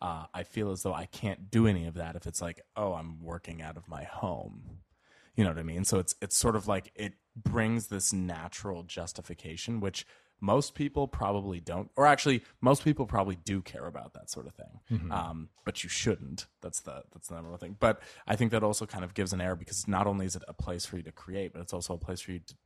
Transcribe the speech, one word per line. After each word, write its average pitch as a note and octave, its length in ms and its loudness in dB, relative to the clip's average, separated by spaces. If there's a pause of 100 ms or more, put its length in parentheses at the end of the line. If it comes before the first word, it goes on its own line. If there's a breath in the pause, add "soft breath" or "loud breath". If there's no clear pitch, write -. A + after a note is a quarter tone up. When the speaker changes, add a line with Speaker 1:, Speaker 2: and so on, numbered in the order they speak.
Speaker 1:
uh, E2 340 -6
I F2+ 100 -6
feel G#2+ 260 -2
as F#2 140 -4
though F#2 100 -2
I E2 120 -6
can't G2 440 -6
do A2+ 160 8
any F2+ 200 4
of E2 80 -6
that E2 220 -6
if E2+ 120 -10
it's E2 140 -4
like, E2+ 180 -6 (160)
"Oh, G2+ 160 0
I'm E2 300 -8
working E2 380 -10
out D#2 160 -10
of E2+ 120 -18
my C#2+ 160 -10
home." - 800 -8 (540 soft breath)
You A2+ 80 6
know F2+ 60 4
what D#2+ 80 -2
I D#2+ 60 -6
mean? E2+ 200 -2
So G2 140 4
it's, - 240 0
it's G2 120 -2
sort A2+ 220 4
of G2+ 100 -2
like G2 280 0
it G2+ 180 -6 (240)
brings A2+ 520 2
this G2 220 0
natural F2+ 720 -4
justification, F2 960 -8
which G2 260 -4 (340 soft breath)
most A2+ 340 4
people C#3+ 320 0
probably G2 540 0
don't, F2 340 -6
or C#3 120 8
actually C#3 360 6 (200 loud breath)
most C3+ 200 8
people D3 220 4
probably G2 320 2
do G2 240 0
care D2 260 -8
about C2 280 -10
that - 160 -14
sort B1+ 160 -10
of - 80 -16
thing. - 260 -18 (100)
Speaker 2:
Mm-hmm. E2+ 220 0
Speaker 1:
Um, E2 360 -4 (180)
but - 180 -4
you F2 60 -8
shouldn't. - 560 0 (160)
That's E2+ 180 -6
the, C2+ 220 -12 (100)
that's - 160 -16
the E2+ 60 -12
number E2 160 -10
one F2 80 -10
thing. F#2 200 -10
But A2 220 6 (260 loud breath)
I G#2 80 4
think A2 180 6
that A2 100 4
also G#2 240 4
kind F#2 180 -8
of F2+ 80 -8
gives F#2+ 220 0
an F2+ 80 0
air F#2 140 0
because - 300 -6
not G2 200 4
only G2 180 2
is F#2+ 120 -2
it F2+ 120 -10
a - 60 -12
place - 320 -4
for - 100 -8
you F2 60 -6
to D#2+ 100 -12
create, F#2+ 400 -6
but E2 80 -12
it's F2 140 -10
also F2 180 -4
a F2 60 -4
place F2+ 240 -6
for F#2+ 100 -8
you F2+ 60 -4
to - 160 -18 (120)